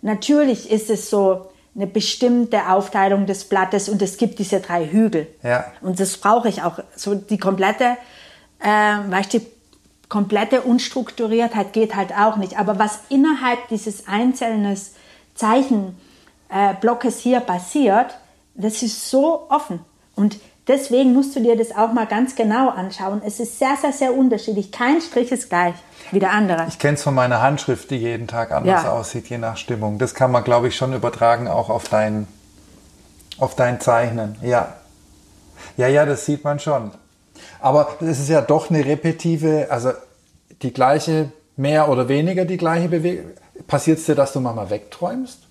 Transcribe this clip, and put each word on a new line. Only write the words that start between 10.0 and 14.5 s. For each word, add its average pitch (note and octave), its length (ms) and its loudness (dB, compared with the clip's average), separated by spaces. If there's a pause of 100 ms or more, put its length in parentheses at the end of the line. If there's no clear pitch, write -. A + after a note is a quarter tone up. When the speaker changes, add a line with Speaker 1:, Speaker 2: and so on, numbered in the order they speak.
Speaker 1:
komplette G#3 520 0
Unstrukturiertheit A3+ 1080 -2
geht A3 240 0
halt G3 220 -4
auch A3 180 4
nicht. G3 240 -4
Aber G3+ 200 -2
was A3 200 0 (100)
innerhalb C4+ 600 2
dieses G#3+ 380 -8
einzelnen A3 680 0 (580)